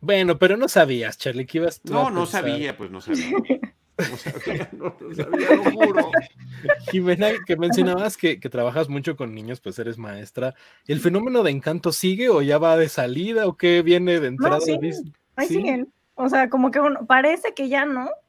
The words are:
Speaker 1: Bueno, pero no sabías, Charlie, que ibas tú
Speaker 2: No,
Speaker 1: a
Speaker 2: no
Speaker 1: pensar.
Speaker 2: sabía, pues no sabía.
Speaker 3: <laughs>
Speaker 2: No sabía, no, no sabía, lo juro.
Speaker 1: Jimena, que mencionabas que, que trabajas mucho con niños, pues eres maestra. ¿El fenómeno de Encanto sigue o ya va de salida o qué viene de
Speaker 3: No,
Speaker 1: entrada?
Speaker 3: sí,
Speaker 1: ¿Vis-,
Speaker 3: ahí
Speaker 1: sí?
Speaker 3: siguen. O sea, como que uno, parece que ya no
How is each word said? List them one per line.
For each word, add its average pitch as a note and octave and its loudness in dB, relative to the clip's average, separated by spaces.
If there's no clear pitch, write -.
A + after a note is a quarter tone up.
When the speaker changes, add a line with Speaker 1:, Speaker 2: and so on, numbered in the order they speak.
Speaker 1:
Bueno, F3+ 2
pero F#3 6
no B3 0
sabías, B2+ 4
Charlie, B2+ -4
que D#3+ -4
ibas E3 -2
tú - -10
Speaker 2:
No, A#3+ 2
Speaker 1:
a C4 2
Speaker 2:
no G#3+ -6
Speaker 1:
pensar. F3 -2
Speaker 2:
sabía, D3 -4
pues - -12
no - -14
sabía. C#4 -2
Speaker 3:
<laughs> - -4
Speaker 2:
No B2+ -8
sabía, - -8
no, E3 -10
no D#3+ -16
sabía, - -2
lo D4+ 6
juro. - 2
Speaker 1:
Jimena, F3+ 0
que F3 -2
mencionabas F3+ 0
que, D#3+ 0
que C3+ -8
trabajas B2 -2
mucho C#3+ -6
con A#2+ -10
niños, A2 -12
pues - -12
eres A2+ -8
maestra. A2 -8
¿El C#3+ -2
fenómeno A3+ 2
de E3+ 4
Encanto D#3 -2
sigue F#3+ 0
o E3+ 4
ya C#3+ 2
va D#3+ 4
de E3 4
salida F3 -2
o F3 -4
qué F3 4
viene F3 4
de C#3 0
Speaker 3:
No, - -
Speaker 1:
entrada? C3 2
Speaker 3:
sí, D#3 0
Speaker 1:
¿Vis-, E4+ -6
Speaker 3:
ahí D4 0
Speaker 1:
sí? D#4+ 0
Speaker 3:
siguen. C4+ -2
O C4 -2
sea, C4 2
como B3+ 2
que C4+ 0
uno, C#4+ 0
parece D4+ 2
que C4+ -4
ya C#4 0
no C#4 -6